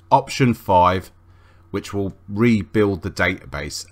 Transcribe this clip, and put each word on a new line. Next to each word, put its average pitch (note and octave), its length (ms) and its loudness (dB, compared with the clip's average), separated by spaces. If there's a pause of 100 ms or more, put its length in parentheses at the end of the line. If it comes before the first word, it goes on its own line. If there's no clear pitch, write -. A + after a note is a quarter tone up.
(120)
option C3 420 2
five, F#2 560 0 (640)
which G2 200 -8
will G2 240 -6 (120)
rebuild G2+ 720 2
the F#2+ 80 -8
database, D2 800 -4